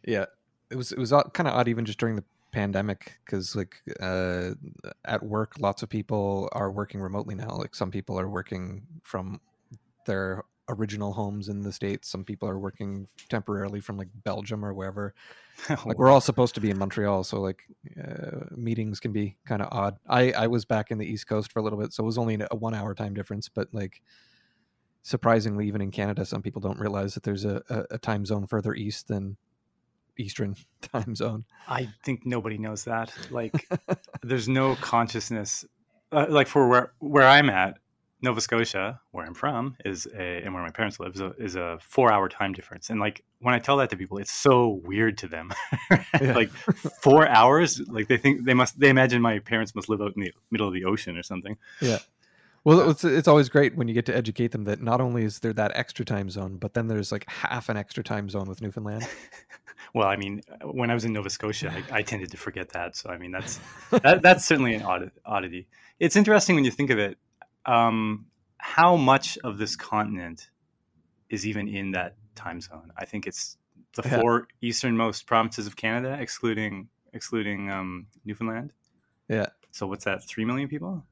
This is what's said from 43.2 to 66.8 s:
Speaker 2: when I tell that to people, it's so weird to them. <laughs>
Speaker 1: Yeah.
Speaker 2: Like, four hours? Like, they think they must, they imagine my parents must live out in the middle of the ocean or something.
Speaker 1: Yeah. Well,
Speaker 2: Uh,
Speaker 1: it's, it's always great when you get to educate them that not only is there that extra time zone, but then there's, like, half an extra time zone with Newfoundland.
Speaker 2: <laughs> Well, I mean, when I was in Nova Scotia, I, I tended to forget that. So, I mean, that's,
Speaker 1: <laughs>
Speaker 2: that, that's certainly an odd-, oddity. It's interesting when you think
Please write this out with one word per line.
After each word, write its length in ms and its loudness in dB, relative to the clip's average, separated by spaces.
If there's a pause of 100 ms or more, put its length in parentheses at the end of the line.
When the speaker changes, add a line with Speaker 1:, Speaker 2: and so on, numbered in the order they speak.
Speaker 2:
when 140 2
I 60 2
tell 180 2
that 140 2
to 40 -6
people, 220 -10
it's 160 -8
so 500 6
weird 360 0
to 80 -10
them. 300 -10
<laughs> 40 -8 (600)
Speaker 1:
Yeah. 120 2
Speaker 2:
Like, 180 4
four 800 6
hours? 580 8
Like, 220 -4
they 80 6
think 260 4
they 100 4
must, 240 4
they 120 8
imagine 320 6
my 180 2
parents 340 -2
must 140 -8
live 140 0
out 160 -4
in 40 -4
the 120 -6 (180)
middle 160 0
of 60 -2
the 100 -4
ocean 340 -2
or 60 -10
something. 320 -8 (260)
Speaker 1:
Yeah. 180 2 (640)
Well, 160 10
Speaker 2:
Uh, 80 6
Speaker 1:
it's, 160 2
it's 240 4
always 180 8
great 300 4
when 100 0
you 60 -2
get 140 2
to 80 0
educate 360 0
them 140 -4
that 160 -2
not 180 2
only 240 0
is 160 -4
there 140 -4
that 220 0
extra 280 -6
time 260 -4
zone, 280 -8
but 160 -8
then 140 0
there's, 260 -2
like, 160 -8
half 400 -6
an 80 -2
extra 260 -8
time 260 -6
zone 200 -4
with 120 -10
Newfoundland. 520 -8
Speaker 2:
<laughs> 40 -16 (760)
Well, 140 2
I 100 2
mean, 240 -8 (200)
when 300 -2
I 20 2
was 120 -2
in 80 -2
Nova 180 -4
Scotia, 400 -6
I, 280 -6
I 40 -2
tended 280 -6
to 60 -16
forget 360 -10
that. 220 -8
So, 140 -12
I 80 -8
mean, 140 -12
that's, 280 -8 (160)
Speaker 1:
<laughs> 140 -20 (140)
Speaker 2:
that, 180 10
that's 240 8
certainly 300 4
an 80 -6
odd-, 280 -2 (140)
oddity. 420 -6 (320)
It's 160 2
interesting 400 6
when 100 6
you 40 4
think 220 -2